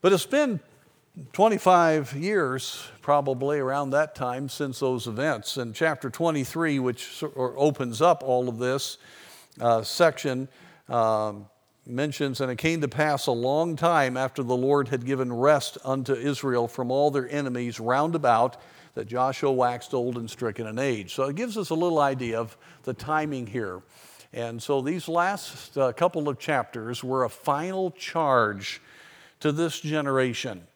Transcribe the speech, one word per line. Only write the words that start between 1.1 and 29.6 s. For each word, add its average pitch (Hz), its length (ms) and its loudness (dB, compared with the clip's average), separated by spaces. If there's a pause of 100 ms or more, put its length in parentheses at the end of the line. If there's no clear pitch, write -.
twenty-five 170 800 4
years, 147 720 -2 (180)
probably 139 560 2
around 135 320 0
that 151 240 2
time, 139 340 -4
since 135 300 -6
those 127 300 0
events. 120 480 -4
And 117 180 -6
chapter 151 340 0
twenty-three, 156 680 -2
which 127 380 -4
sor-, 151 140 -6
or 127 260 -4
opens 135 440 0
up 170 220 4
all 127 260 0
of 113 100 -6
this, 127 380 -2 (640)
uh, 117 220 4
section, 135 640 0 (420)
um, 107 580 0 (380)
mentions, 139 560 -4
"And 135 80 -2
it 123 100 -4
came 160 220 0
to 143 80 -2
pass 143 380 0
a 135 60 2
long 143 420 0
time 147 420 2
after 131 280 -2
the 123 120 2
Lord 135 320 2
had 123 160 -2
given 131 280 -2
rest 135 520 4
unto 135 300 0
Israel 123 540 0
from 123 240 -4
all 143 180 4
their 135 180 -2
enemies 123 520 -4
round 135 340 2
about, 127 420 4 (380)
that 107 140 -8
Joshua 127 420 0
waxed 123 420 0
old 123 240 -2
and 117 140 -8
stricken 113 380 -6
in 110 100 -6
age." 117 340 -2
So 135 120 -2
it 143 100 -4
gives 220 240 -6
us 196 120 -4
a 160 40 0
little 165 240 2
idea 127 400 0
of 113 180 -6 (280)
the 131 100 -4
timing 151 540 -4
here. 101 340 -6 (480)
And 117 320 -8
so 139 200 0
these 156 260 -4
last, 175 720 -4
uh, 135 160 4
couple 165 340 0
of 131 100 -4
chapters 120 640 -4
were 131 220 0
a 113 60 -2
final 180 600 -2
charge 117 880 0 (600)
to 151 120 2
this 160 280 -2